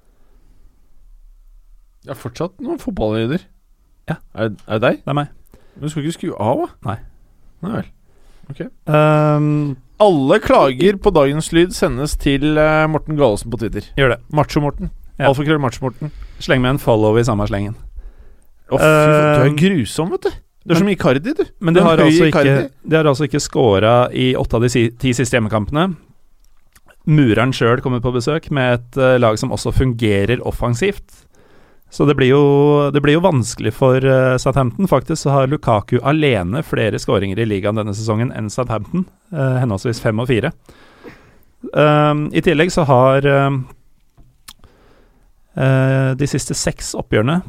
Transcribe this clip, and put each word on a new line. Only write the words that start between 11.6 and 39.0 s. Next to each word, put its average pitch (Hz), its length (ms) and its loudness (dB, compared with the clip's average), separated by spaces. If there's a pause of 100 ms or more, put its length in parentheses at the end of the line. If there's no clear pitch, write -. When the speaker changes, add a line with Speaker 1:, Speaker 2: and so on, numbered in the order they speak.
Speaker 1:
sendes 143 420 -2
til, 151 400 0
eh, 156 300 2
Morten 156 280 -4
Gallosen 117 360 0
på 120 80 -6
Twitter. 104 220 -6 (140)
Speaker 2:
Gjør 131 200 2
det. - 40 -10 (140)
Speaker 1:
Macho 151 260 0
Morten. 147 300 -4 (300)
Speaker 2:
Ja. 139 100 2
Speaker 1:
Alfakrøll 147 320 0
Macho 131 240 -4
Morten. 139 240 -8 (300)
Speaker 2:
Sleng 139 200 0
med 127 120 2
en 143 80 0
follow 107 400 2
i - 20 2
samme 110 260 0
slengen. 104 280 -6 (960)
Speaker 1:
Å, 139 80 0
fy - 20 2
faen, 151 560 4
du 131 60 4
er - 20 4
Speaker 2:
Ehm, 143 120 0
Speaker 1:
grusom, 165 520 0
vet 370 120 -6
du. 392 80 -4 (360)
Du 190 80 0
er - 0 -
Speaker 2:
men, 165 40 2
Speaker 1:
som 196 100 2
Icardi, 180 500 0
du. 370 80 -2 (140)
Speaker 2:
men 165 160 0
de 175 60 6
Speaker 1:
Du 175 40 6
er 170 40 6
Speaker 2:
har 160 80 4
Speaker 1:
høy 156 120 4
Speaker 2:
altså 160 220 4
Speaker 1:
Icardi. 143 180 2
Speaker 2:
ikke, 139 220 0 (180)
de 156 60 2
har 160 100 4
altså 143 240 0
ikke 139 120 -4
scora 120 680 2
i 127 220 0
åtte 131 220 -4
av 113 60 0
de 123 80 2
si-, 120 200 2
ti 127 240 -4
siste 127 240 -2
hjemmekampene. 117 580 -2 (1120)
Mureren 131 460 4
selv 123 300 0
kommer 123 180 -2
på 127 100 -2
besøk 147 380 -4
med 127 300 0
et, 120 180 -14
eh, 131 220 4
lag 110 180 2
som 127 140 -4
også 110 200 -4
fungerer 113 720 0
offensivt. - 840 -4 (680)
Så - 160 0
det 147 80 4
blir 135 160 2
jo, 143 120 4 (520)
det 147 80 0
blir 147 140 4
jo 170 80 -2
vanskelig 113 500 -2
for, 131 220 2
eh, 131 420 2
Southampton. 135 480 -2
Faktisk 151 380 -2
så 143 80 0
har 135 180 2
Lukaku 123 480 -2
alene 131 640 0
flere 113 320 -2
skåringer 98 420 -2
i 113 80 0
ligaen 104 300 -2
denne 107 160 -4
sesongen 110 400 -4
enn 110 180 -8
Southampton, 117 540 -6 (300)